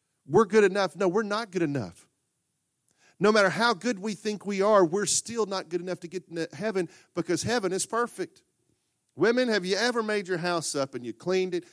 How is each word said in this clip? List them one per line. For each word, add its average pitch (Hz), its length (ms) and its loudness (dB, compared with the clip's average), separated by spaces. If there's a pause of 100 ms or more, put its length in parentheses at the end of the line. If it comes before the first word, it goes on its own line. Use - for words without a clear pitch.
(260)
We're 185 200 4
good 208 180 6
enough." 190 320 2
No, 190 120 2
we're 208 160 0
not 208 260 -4
good 185 100 -2
enough. 135 480 -4 (1120)
No 208 120 4
matter 202 180 6
how 220 240 2
good 190 240 -4
we 202 160 -6
think 208 320 -8
we 196 160 -2
are, 208 200 6
we're 185 220 2
still 220 400 -2
not 190 240 -8
good 175 140 -6
enough 180 180 -8
to 170 80 -14
get 175 180 -10
into 165 280 -8
heaven 185 340 -4 (260)
because 170 280 -2
heaven 208 300 0
is 190 120 -2
perfect. - 580 -6 (720)
Women, 240 320 4
have 202 160 2
you 190 100 0
ever 233 260 0
made 208 280 -2
your 180 100 -2
house 170 380 -2
up 135 180 -4
and 120 100 -8
you 113 80 -8
cleaned 185 400 -2
it 175 200 -4